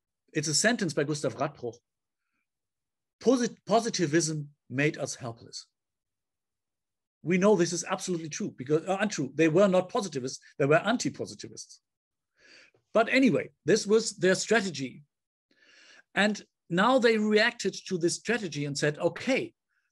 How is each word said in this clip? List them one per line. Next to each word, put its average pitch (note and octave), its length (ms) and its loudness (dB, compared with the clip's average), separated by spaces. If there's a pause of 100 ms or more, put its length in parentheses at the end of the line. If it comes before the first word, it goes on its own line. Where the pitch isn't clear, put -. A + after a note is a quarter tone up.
(320)
It's D#3 160 -4
a D#3 60 -2
sentence G#3 400 0
by D#3 100 0
Gustav C#3+ 320 -4
Radbruch. C3 420 -8 (1400)
Posit-, A#3+ 460 2
positivism D#3+ 840 0 (200)
made C#3+ 280 -2
us C#3+ 180 -8
helpless. - 500 -16 (1600)
We E3+ 140 0
know G3+ 180 4
this F3 180 0
is E3+ 100 -6
absolutely E3+ 460 -6
true, F3+ 280 -8
because, D3+ 300 -2
uh, F#3+ 120 0
untrue. E3 360 -4
They D#3+ 140 4
were F#3+ 180 4
not F3+ 220 2
positivists, D3 500 -6 (180)
they C#3+ 80 0
were D3+ 120 4
anti-positivists. E3 1000 -6 (1120)
But G#3+ 160 2
anyway, B3 400 2 (160)
this G#3 200 2
was A3 320 2
their F#3 180 4
strategy. F#3 680 -2 (1120)
And G3+ 260 0 (280)
now A3+ 300 4
they A3+ 180 4
reacted G#3+ 580 2 (120)
to F#3 100 -4
this E3 180 0
strategy F3 500 -4
and C#3+ 120 -6
said, D3+ 200 0
"Okay, E3+ 560 -2 (380)